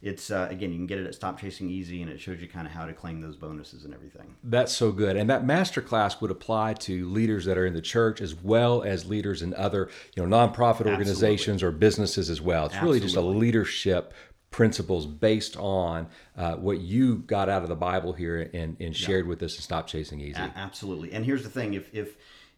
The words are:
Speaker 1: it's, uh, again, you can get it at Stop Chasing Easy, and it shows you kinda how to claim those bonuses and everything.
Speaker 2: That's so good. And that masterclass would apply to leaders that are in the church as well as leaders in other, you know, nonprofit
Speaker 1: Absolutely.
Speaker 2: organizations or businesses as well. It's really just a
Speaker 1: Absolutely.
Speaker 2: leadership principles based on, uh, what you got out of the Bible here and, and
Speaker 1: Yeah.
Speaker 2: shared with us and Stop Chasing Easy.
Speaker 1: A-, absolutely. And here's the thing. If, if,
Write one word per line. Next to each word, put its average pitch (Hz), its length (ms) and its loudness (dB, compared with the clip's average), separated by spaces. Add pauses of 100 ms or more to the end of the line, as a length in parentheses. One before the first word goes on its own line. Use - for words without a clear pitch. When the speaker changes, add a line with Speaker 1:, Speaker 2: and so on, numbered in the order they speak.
Speaker 1:
it's, 98 300 -8
uh, 95 180 -2
again, 92 220 -6
you 85 60 -6
can 87 100 -6
get 95 120 -6
it 92 60 -6
at - 100 -10
Stop 92 240 -8
Chasing 95 300 -8
Easy, 87 320 -8
and 82 80 -8
it 69 100 -12
shows 90 200 -10
you 85 80 -14
kinda 82 220 -10
how 82 160 -10
to 80 80 -10
claim 82 260 -10
those 78 160 -12
bonuses 76 480 -14
and 73 100 -16
everything. - 500 -20
Speaker 2:
That's 120 280 2
so 107 220 2
good. 98 240 2
And 107 120 2
that 127 140 4
masterclass 135 760 2
would 104 100 0
apply 110 440 0
to 90 340 -4
leaders 107 360 2
that 92 120 2
are 92 80 4
in 90 80 2
the 82 80 -2
church 113 400 2
as 82 140 -6
well 117 480 4
as 92 220 -2
leaders 101 360 -2
in 87 140 -2
other, 98 340 0 (260)
you 90 100 0
know, 87 40 2
nonprofit 113 580 6
Speaker 1:
Absolutely. 104 60 4
Speaker 2:
organizations 101 680 2
or 90 100 2
businesses 95 580 2
as 80 100 -4
well. 82 280 2
It's 95 140 -4
really 143 200 4
just 90 140 0
a 95 40 2
Speaker 1:
Absolutely. 95 220 4
Speaker 2:
leadership 104 720 2 (360)
principles 92 580 2
based 107 500 0
on, 87 500 -2 (300)
uh, 85 180 -2
what 90 240 0
you 110 380 2
got 98 320 0
out 95 140 0
of 82 60 -4
the 85 60 -2
Bible 90 380 -2
here 85 400 -4
and, 80 260 -6
and 82 180 -6
Speaker 1:
Yeah. - 100 -4
Speaker 2:
shared 95 200 2
with 85 160 -4
us 80 120 -6
and - 80 -12
Stop 80 240 -4
Chasing 78 340 -8
Easy. 73 180 -8
Speaker 1:
A-, 92 160 -8
absolutely. 98 560 -10
And 110 140 -6
here's 131 180 -2
the 107 60 -12
thing. 110 240 -6
If, 95 200 -8
if, 104 220 -8 (420)